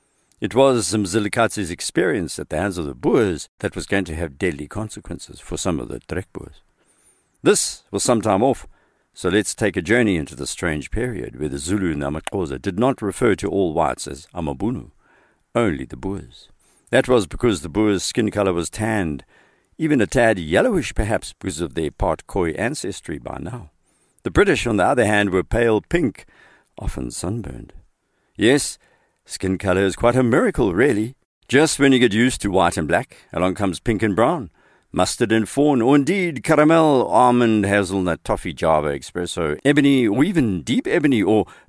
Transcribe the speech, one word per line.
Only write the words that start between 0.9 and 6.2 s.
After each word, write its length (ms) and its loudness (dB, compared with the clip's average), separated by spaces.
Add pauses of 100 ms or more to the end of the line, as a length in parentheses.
Mzilikazi's 800 -2
experience 680 -2
at 120 -10
the 80 -4
hands 200 -2
of 80 -6
the 80 -8
Boers 540 0 (120)
that 160 -6
was 100 -8
going 200 -2
to 100 -8
have 220 -6
deadly 300 -4
consequences 720 -12
for 160 -10
some 240 -2
of 80 -8
the 140 -12
Trek 320 -8